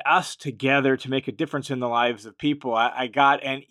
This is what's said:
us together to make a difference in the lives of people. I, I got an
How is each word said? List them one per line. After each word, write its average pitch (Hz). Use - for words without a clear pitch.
us 170
together 131
to 127
make 135
a 123
difference 143
in 127
the 123
lives 117
of 107
people. 143
I, 117
I 127
got 139
an 135